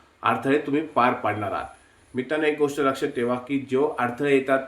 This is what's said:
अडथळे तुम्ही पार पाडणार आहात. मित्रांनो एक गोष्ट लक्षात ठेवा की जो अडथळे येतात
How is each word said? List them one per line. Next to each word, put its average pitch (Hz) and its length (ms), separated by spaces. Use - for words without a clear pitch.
अडथळे 123 360
तुम्ही 147 240
पार 127 300
पाडणार 104 400
आहात. 78 120
मित्रांनो 151 320
एक 147 120
गोष्ट 143 220
लक्षात 139 280
ठेवा 123 260
की 131 360
जो 139 280
अडथळे 131 360
येतात 135 340